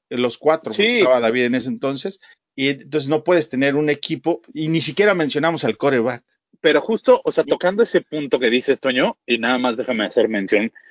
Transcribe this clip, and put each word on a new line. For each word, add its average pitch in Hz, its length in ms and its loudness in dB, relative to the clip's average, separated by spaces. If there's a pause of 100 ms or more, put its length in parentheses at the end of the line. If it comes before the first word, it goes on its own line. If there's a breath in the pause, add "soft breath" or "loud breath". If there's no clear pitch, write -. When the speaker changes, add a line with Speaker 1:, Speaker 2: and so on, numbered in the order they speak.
Speaker 1:
los 123 300 -2
cuatro, 156 340 0
porque 214 200 2
Speaker 2:
Sí. 240 60 2
Speaker 1:
estaba 131 200 4
David 120 260 2
en 120 100 0
ese 127 140 -4
entonces. 135 500 -6 (360 soft breath)
Y 135 140 0
entonces 139 400 -4
no 151 140 0
puedes 175 260 2
tener 139 260 0
un 151 140 0
equipo, 156 520 -4 (120)
y 156 140 -6
ni 165 140 0
siquiera 196 320 2
mencionamos 156 520 -2
al 113 120 -2
quarterback. 123 460 0 (380)
Speaker 2:
Pero 151 200 2
justo, - 420 2
o 151 80 -4
sea, 160 120 2
tocando 180 400 0
ese 185 180 0
punto 143 380 -4
que 120 100 2
dices, 123 300 0
Toño, 135 460 0
y 120 120 -2
nada 117 200 0
más 123 200 -2
déjame 113 280 -2
hacer 110 240 2
mención 104 420 -2 (200 soft breath)